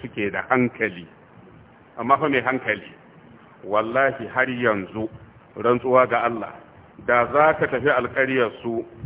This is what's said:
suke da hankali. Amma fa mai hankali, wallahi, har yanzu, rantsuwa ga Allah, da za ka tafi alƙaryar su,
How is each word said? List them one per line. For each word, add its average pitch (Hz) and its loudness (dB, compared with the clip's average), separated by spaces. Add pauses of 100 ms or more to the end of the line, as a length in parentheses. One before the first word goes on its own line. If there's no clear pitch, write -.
suke 107 -6
da 92 -6
hankali. 110 0 (920)
Amma 127 2
fa 151 -2
mai 135 2
hankali, 117 -4 (720)
wallahi, 113 0
har 127 -2
yanzu, 110 -2 (480)
rantsuwa 123 4
ga 113 0
Allah, 117 -4 (540)
da 120 2
za 151 4
ka 156 -2
tafi 127 0
alƙaryar 127 0 (120)
su, 117 -4 (220)